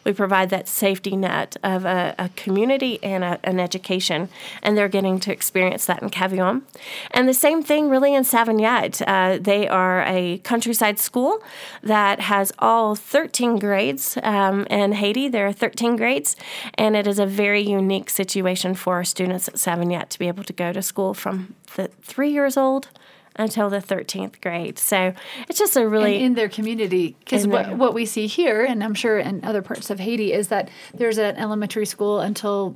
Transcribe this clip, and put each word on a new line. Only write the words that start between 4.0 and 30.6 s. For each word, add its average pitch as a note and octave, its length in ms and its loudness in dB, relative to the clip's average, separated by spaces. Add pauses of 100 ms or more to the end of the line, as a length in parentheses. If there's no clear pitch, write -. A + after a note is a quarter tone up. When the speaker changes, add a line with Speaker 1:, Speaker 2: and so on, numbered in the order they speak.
Speaker 1:
and G#3+ 160 2
they're G3+ 100 4
getting F#3+ 320 0
to F#3+ 120 -6
experience F#3 560 -2
that - 160 -2
in G3 80 -4
Cavillon. F#3+ 500 0 (480)
And B3+ 180 4
the C4 60 6
same D4+ 300 2
thing D4+ 260 2
really C#4 240 4
in C4+ 100 4
Savin A3+ 360 2
Yet. A3 420 0
Uh, F#3+ 400 2
they G3+ 260 2
are F#3 380 2
a F3+ 380 0
countryside A3+ 560 0
school D#4+ 420 0 (400)
that G#3 380 2
has G3 400 0
all A3+ 360 4
thirteen A#3+ 640 0
grades, G#3 640 0
um, G3 480 2
in G3+ 220 2
Haiti. G#3 380 0
There G#3 180 0
are G3+ 60 0
thirteen A#3 420 0
grades, B3 400 0 (400)
and G#3+ 200 4
it G#3 120 2
is G3+ 100 0
a G3+ 80 4
very G3+ 360 2
unique G3 500 0
situation F#3 640 -2
for F3+ 180 -2
our F3+ 100 0
students F#3 440 -2
at - 100 -10
Savin F3 320 0
Yet F3 220 -4
to - 80 -10
be F3 80 -2
able F#3 160 -4
to F#3+ 100 -10
go F3 180 -4
to F#3 120 -6
school F#3+ 320 -2
from F#3+ 400 -6 (200)
the F#3+ 120 -4 (160)
three C#4+ 260 -2
years C#4 280 0
old C4+ 320 0 (460)
until G#3+ 320 0
the G3+ 140 -2
thirteenth F#3+ 600 -6
grade. E3+ 360 -6
So F#3 340 2 (380)
it's E4 80 -4
just G#4 180 2
a A#3 120 4
really G#3+ 300 4
Speaker 2:
And B3+ 80 2
in B3+ 100 4
their A3 120 2
community, G3+ 680 -2 (100)
'cause G#3 200 2
Speaker 1:
In G#3 40 4
Speaker 2:
what, G3 160 4
Speaker 1:
their G3 100 -6
Speaker 2:
what A#3+ 200 2
we A#3 100 -2
see G#3+ 220 -2
here, A#3 360 2
and A#3 200 0
I'm A3 100 -2
sure A3 240 0
in G3 260 -2
other G3+ 200 -2
parts - 260 -10
of G3+ 100 -6
Haiti, G#3+ 320 -2
is G#3 180 0
that G3+ 200 -2 (240)